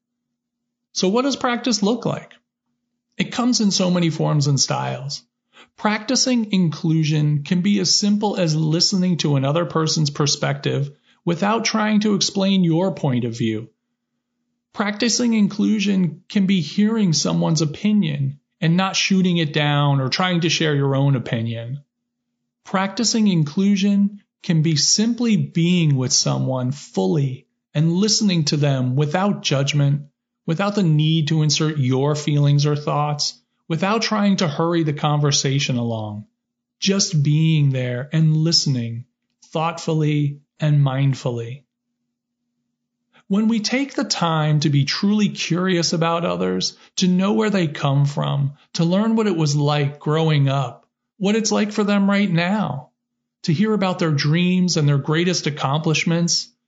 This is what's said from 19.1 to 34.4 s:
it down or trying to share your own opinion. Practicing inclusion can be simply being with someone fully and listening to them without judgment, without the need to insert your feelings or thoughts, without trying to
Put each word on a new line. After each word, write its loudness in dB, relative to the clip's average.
it 0
down 2
or -2
trying 0
to 0
share 0
your 2
own 2
opinion. -6
Practicing 0
inclusion 2
can 2
be 2
simply 2
being 2
with -2
someone -2
fully -2
and 2
listening 2
to -2
them 0
without 0
judgment, 0
without -2
the 0
need 2
to 2
insert 0
your 2
feelings 2
or 0
thoughts, -4
without -2
trying 0
to 0